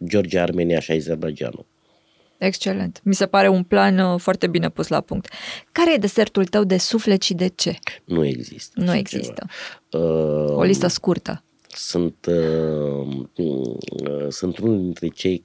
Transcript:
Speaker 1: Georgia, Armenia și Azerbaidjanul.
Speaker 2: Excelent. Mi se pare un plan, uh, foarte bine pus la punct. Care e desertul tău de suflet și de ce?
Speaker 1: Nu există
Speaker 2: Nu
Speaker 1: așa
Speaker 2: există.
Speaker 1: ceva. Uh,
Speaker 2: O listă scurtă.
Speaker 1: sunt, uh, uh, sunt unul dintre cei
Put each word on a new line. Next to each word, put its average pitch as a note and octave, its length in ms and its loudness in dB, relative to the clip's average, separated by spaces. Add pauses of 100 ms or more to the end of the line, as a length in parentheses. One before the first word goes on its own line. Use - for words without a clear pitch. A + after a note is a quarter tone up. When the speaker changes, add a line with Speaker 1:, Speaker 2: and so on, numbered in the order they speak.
Speaker 1:
Georgia, F2+ 380 2
Armenia E2+ 380 2
și - 100 -6
Azerbaidjanul. D#2 760 -4 (720)
Speaker 2:
Excelent. F#3+ 680 -2
Mi G3 100 4
se F#3+ 120 0
pare G3 220 4
un F#3+ 140 4
plan, G3 360 4
uh, F3+ 220 2
foarte F#3+ 260 0
bine E3 240 0
pus D#3+ 180 -4
la D3+ 120 0
punct. - 280 -6 (440)
Care E4+ 200 4
e D4+ 40 4
desertul G3+ 500 2
tău G#3 180 4
de F#3 120 2
suflet G3+ 460 2
și - 120 0
de F3 120 0
ce? - 320 -2 (260)
Speaker 1:
Nu E2 220 2
există - 540 -6
Speaker 2:
Nu F3 80 2
Speaker 1:
așa F3 100 2
Speaker 2:
există. - 480 -6 (440)
Speaker 1:
ceva. E2 140 0
Uh, D2+ 520 2
Speaker 2:
O D#2 60 2
listă F#2 240 4
scurtă. - 580 -2 (240)
Speaker 1:
sunt, - 580 -4
uh, D#2 880 0 (200)
uh, C#2+ 920 -4
sunt F2 300 -4
unul A2 200 2
dintre F2 300 -4
cei F#2 360 -2